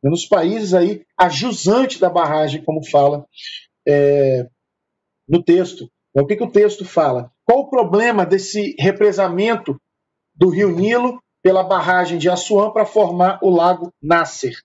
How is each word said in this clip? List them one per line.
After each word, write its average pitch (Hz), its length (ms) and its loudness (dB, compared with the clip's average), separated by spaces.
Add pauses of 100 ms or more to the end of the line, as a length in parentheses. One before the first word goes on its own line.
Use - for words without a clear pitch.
né, 135 60 2
nos 170 160 -2
países 190 480 0
aí 185 300 0 (140)
a 180 120 2
jusante 214 680 -2
da 175 100 2
barragem, 156 540 -2
como 156 220 -6
fala, 143 400 0 (640)
é, 143 600 2 (800)
no 170 160 2
texto. 175 460 0 (200)
Então, 139 140 2
o 139 40 -2
que 208 80 0
que 208 80 -4
o - 80 -6
texto 208 340 2
fala? 131 460 -2 (120)
Qual 240 160 2
o 277 100 -8
problema 214 560 0
desse 196 520 -4
represamento 190 1000 -2 (560)
do 185 140 4
rio 185 200 0
Nilo 233 500 -2 (220)
pela 185 220 2
barragem 180 560 0
de 156 100 0
Assuã 208 420 0
pra 214 140 0
formar 180 560 0
o 202 80 2
Lago 175 420 0 (100)
Nasser 151 640 -2